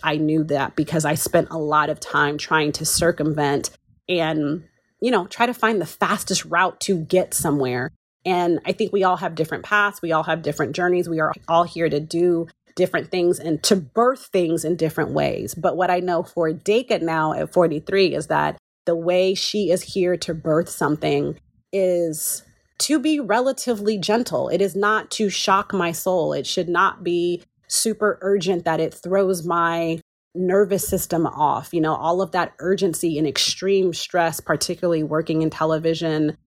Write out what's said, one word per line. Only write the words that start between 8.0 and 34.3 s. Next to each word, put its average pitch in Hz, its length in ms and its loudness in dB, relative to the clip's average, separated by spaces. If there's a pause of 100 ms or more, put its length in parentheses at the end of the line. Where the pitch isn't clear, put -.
And 175 400 2
I 196 60 0
think 196 200 -2
we 202 120 2
all 185 140 2
have 170 180 -6
different 156 280 -4
paths. 208 380 0
We 165 100 -4
all 156 120 2
have 160 180 -2
different 147 340 -4
journeys. 180 320 2
We 160 120 -2
are 156 140 0 (140)
all 170 180 4
here 165 220 -2
to 147 120 0
do 170 480 0 (280)
different 175 360 0
things 180 260 2
and 156 240 -4
to - 140 4
birth 233 580 0
things 165 320 0
in 170 100 0
different 160 360 -2
ways. 143 420 -2
But 165 240 -2
what 180 140 2
I 180 80 2
know 175 240 -2
for 165 280 -2
Deka 202 520 0
now 160 300 0
at 151 200 -4
forty-three 175 600 2
is 156 120 -4
that 151 300 0 (280)
the 170 100 2
way 185 400 2
she 196 340 -2
is 185 140 2
here 180 340 0
to 165 160 -6
birth 165 360 0
something 147 680 0 (340)
is 175 720 0 (380)
to 302 180 2
be 294 220 0
relatively 220 800 0
gentle. 170 500 0
It 175 100 0
is 190 160 0
not 208 360 0
to 208 180 0
shock 196 420 0
my 175 200 0
soul. 165 420 0
It 143 140 -4
should 175 200 -2
not 180 360 0
be 175 400 -2 (240)
super 214 540 0
urgent 185 440 0
that 160 140 0
it 165 140 -2
throws 185 520 0
my 170 540 0 (340)
nervous 185 540 2
system 170 400 -2
off. 151 480 -2
You 160 60 2
know, 156 120 0
all 175 300 0
of 165 80 -6
that 175 260 -2
urgency 170 640 0
and 156 80 2
extreme 185 640 0
stress, 165 460 -2